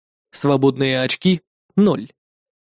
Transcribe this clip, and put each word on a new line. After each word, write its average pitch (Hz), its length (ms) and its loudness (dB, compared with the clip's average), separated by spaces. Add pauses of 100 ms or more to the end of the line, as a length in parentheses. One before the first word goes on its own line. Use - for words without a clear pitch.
(300)
Свободные 135 720 0
очки 170 400 -2 (340)
ноль. 175 360 0 (500)